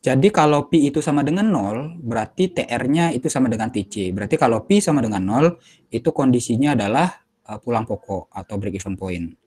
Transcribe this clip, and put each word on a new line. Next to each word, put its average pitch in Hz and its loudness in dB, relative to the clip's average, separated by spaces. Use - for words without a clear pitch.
Jadi 135 4
kalau 151 4
pi 143 4
itu 151 0
sama 143 0
dengan 185 0
nol, 139 -2
berarti 127 -4
T - -4
R-nya 139 0
itu 147 -2
sama 131 2
dengan 110 -2
T 101 -4
C. 92 -4
Berarti 101 -2
kalau 113 2
pi 202 4
sama 147 2
dengan 104 -2
nol, 143 2
itu - -2
kondisinya 127 0
adalah, 117 0
eh, 107 -12
pulang 113 -4
pokok 98 -8
atau 98 -10
break 98 -6
even 95 -8
point. 87 -6